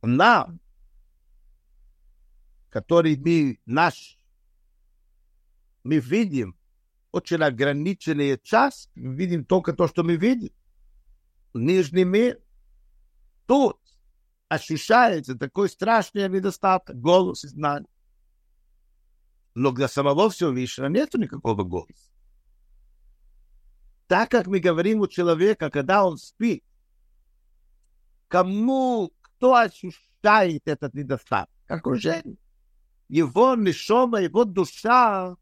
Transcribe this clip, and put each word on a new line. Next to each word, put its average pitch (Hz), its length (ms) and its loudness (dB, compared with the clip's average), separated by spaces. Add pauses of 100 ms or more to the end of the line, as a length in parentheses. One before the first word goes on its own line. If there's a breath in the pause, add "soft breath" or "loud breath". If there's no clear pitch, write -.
Нам, 170 580 2 (2000)
который 160 460 2
мы, 147 500 0
наш, 151 520 -4 (1700)
мы 151 140 0
видим 139 580 -2 (560)
очень 170 300 -4
ограниченный 143 1000 -2
час, 254 520 -2
мы 127 200 -12
видим 170 300 -4
только 175 300 0
то, 170 120 0
что 170 160 -2
мы 170 140 0
видим. 220 360 -2 (1000)
Нижний 170 520 2
мир. 214 360 0 (1040)
Тут 269 320 2 (680)
ощущается 160 880 0
такой 175 320 -4
страшный 208 600 -2
недостаток, 185 720 -2
голос 180 440 0
и 143 40 -18
знание. 143 400 -6 (1700)
Но 131 180 0
для 127 160 -2
самого 143 420 0
Всевышнего 131 560 -6
нету 240 320 -2
никакого 117 460 -4
голоса. - 460 -12 (2000)
Так 202 240 0
как 226 160 2
мы 190 140 0
говорим 180 400 0
у 196 80 0
человека, 170 600 0
когда 190 340 2
он 180 140 -2
спит, - 460 -6 (1600)
кому, 220 920 0
кто - 340 2
ощущает 202 1120 2
этот 147 280 -6
недостаток? 131 600 -6 (140)
Окружение. 226 680 -4 (720)
Его 165 480 2
нешома, 220 640 0
его 190 240 0
душа 196 960 0